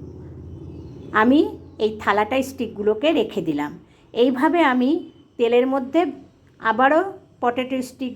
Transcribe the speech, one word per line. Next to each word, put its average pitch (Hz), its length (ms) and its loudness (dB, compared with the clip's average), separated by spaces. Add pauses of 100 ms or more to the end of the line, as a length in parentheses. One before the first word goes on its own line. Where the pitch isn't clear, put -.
(1120)
আমি 247 260 6 (400)
এই 214 200 0
থালাটায় 214 440 0
স্টিকগুলোকে 214 680 -2
রেখে 233 300 0
দিলাম। 147 300 -2 (420)
এইভাবে 269 500 2
আমি 247 260 2 (460)
তেলের 240 320 4
মধ্যে 269 340 0 (580)
আবারও 262 420 4 (380)
পটেটো 254 420 -2
স্টিক 247 340 -8